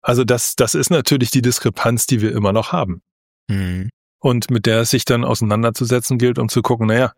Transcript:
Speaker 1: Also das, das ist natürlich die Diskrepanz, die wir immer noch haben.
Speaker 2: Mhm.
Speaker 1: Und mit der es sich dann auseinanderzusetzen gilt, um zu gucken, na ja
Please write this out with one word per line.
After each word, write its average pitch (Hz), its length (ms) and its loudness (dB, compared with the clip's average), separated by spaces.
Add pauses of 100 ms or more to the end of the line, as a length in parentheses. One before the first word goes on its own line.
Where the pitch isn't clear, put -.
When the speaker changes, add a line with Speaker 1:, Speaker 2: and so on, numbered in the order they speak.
Speaker 1:
Also 123 240 0
das, 120 320 0
das - 180 2
ist 147 160 0
natürlich 135 400 2
die 127 120 2
Diskrepanz, 117 640 0
die 120 140 0
wir 107 120 0
immer 101 200 0
noch 110 200 0
haben. 92 300 -4 (460)
Speaker 2:
Mhm. 92 420 -4 (280)
Speaker 1:
Und 123 320 0
mit 113 160 0
der 110 140 2
es 117 100 -2
sich - 140 0
dann 120 200 0
auseinanderzusetzen 117 920 0
gilt, 123 200 2
um 120 100 -2
zu 120 140 0
gucken, 117 240 0
na 110 80 2
ja 123 240 2